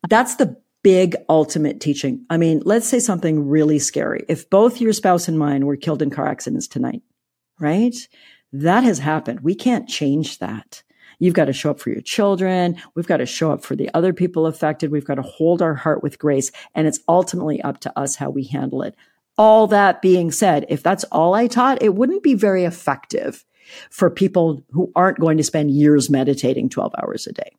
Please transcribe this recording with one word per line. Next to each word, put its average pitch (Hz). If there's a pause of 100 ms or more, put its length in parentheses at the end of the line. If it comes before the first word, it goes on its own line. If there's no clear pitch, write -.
That's 247
the 170 (260)
big 185 (120)
ultimate 156
teaching. 143
I 165
mean, 160
let's 226
say 247
something 165
really 151
scary. -
If -
both 240
your 220
spouse 180
and 160
mine 143
were 143
killed 147
in 143
car 151
accidents -
tonight, - (560)
right? 208 (560)
That 170
has 190
happened. 151
We 165
can't 240
change 147
that. - (360)
You've 175
gotta 139
show 147
up -
for -
your -
children. 185 (180)
We've 170
gotta 151
show 160
up -
for 131
the -
other 175
people 175
affected. 151
We've 147
gotta 135
hold 170
our 160
heart 151
with 143
grace. 135 (240)
And 156
it's 147
ultimately 170
up 139
to -
us 139
how 139
we 139
handle 135
it. - (420)
All 220
that 202
being 180
said, 151
if 147
that's 190
all 170
I 233
taught, 247
it 202
wouldn't 269
be 269
very 190
effective - (460)
for -
people 165
who 170
aren't 185
going 160
to 156
spend 151
years 147
meditating 135
twelve -
hours -
a -
day. -